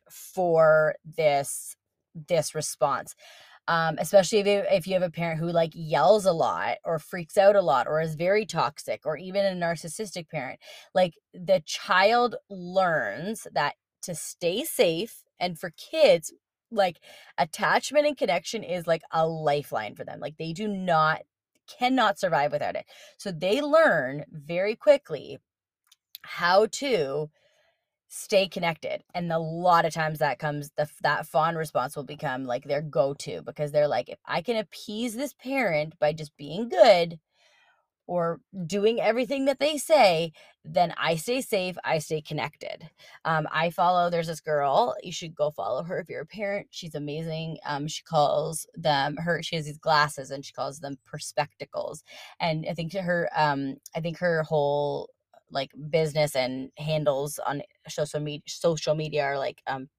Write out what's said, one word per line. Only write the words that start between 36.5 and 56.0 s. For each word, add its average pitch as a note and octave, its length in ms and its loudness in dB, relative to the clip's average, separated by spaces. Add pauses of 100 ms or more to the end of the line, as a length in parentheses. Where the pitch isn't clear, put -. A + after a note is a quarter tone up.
good F3+ 500 6 (880)
or E3+ 340 -2 (240)
doing G3+ 340 0
everything B3+ 460 0
that C4+ 140 0
they D4 180 0
say, F3+ 560 4 (320)
then E3+ 320 0
I D#3+ 200 0
stay B3 240 -2
safe, F#3 420 -4
I D3+ 160 -2
stay D#3 200 -4
connected." D3+ 720 -8 (360)
Um, D#3+ 260 0
I E3 180 0
follow, F3 400 2
there's E3+ 160 0
this E3 160 -8
girl, D#3 640 2
you F3 80 -12
should D#3+ 240 -12
go D3 160 0
follow B2 320 -4
her E3 160 -6
if F#3 100 -10
you're B2 120 -10
a D#3+ 40 -12
parent. G3+ 460 -8
She's D#3+ 240 -12
amazing. D#3+ 680 -8
Um, D3 240 -6
she - 140 -10
calls D3+ 720 0
them, D3 440 0
her, E3 260 -2
she - 120 -6
has D3+ 100 -4
these D3+ 120 -10
glasses D3 540 2
and C#3 120 -10
she - 100 -18
calls C#3 260 -8
them C#3 260 -10
perspectacles. - 1000 -8 (360)
And D#3+ 280 -2
I F3 60 -4
think D#3+ 200 -6
her, F3 420 0
um, C#3 400 0 (200)
I E3 40 -6
think E3 180 -6
her E3+ 240 2
whole, C#3+ 720 0 (400)
like, C3+ 200 -6 (180)
business D3+ 460 0